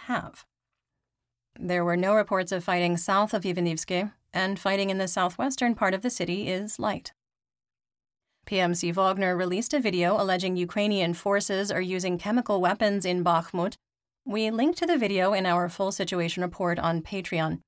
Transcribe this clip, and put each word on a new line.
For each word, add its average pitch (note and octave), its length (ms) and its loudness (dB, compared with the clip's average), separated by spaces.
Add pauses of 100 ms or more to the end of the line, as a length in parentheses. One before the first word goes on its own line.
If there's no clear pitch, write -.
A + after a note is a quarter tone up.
have. - 400 -6 (1120)
There F3 240 0
were F3 120 2
no F#3+ 180 4
reports G3 380 2
of F3 120 -4
fighting F3 320 2
south G3+ 380 2
of F#3+ 80 -2
Ivanivske, F3+ 720 -2 (180)
and F#3+ 260 -2
fighting G3 320 0
in F#3+ 80 0
the F#3+ 100 0
southwestern A#3 640 0
part F#3+ 200 0
of F#3+ 80 -2
the B3 80 -2
city F#3 380 -2
is G3 300 -4
light. - 340 -4 (1300)
P F#3+ 140 0
M F3 140 2
C F3 160 -2
Wagner F#3+ 460 2
released F#3 380 -2
a C#4+ 60 2
video F3+ 400 2
alleging F#3 360 0
Ukrainian F#3 580 0
forces G3+ 560 0
are E3+ 100 0
using F3+ 380 -2
chemical G#3 420 0
weapons G3+ 440 2
in F3+ 200 0
Bakhmut. E3+ 520 0 (500)
We A3 240 0
link C4 260 2
to E4+ 100 -2
the E4 120 4
video G3 340 2
in F#3+ 140 2
our F3 240 2
full F#3+ 220 -2
situation F3+ 500 -2
report F3 360 -2
on E3 220 0
Patreon. E3 680 -4